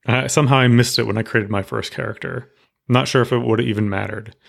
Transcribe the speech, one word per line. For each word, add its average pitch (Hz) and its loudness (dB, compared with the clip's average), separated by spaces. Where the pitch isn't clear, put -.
I, 127 0
somehow 139 2
I 127 6
missed 120 4
it 117 0
when 104 -4
I 110 -2
created 107 -4
my 101 -2
first 107 -8
character. 107 -10
I'm 123 0
not 127 2
sure 127 4
if 120 -2
it 123 2
would 113 0
have 123 -2
even 104 -2
mattered. 101 -8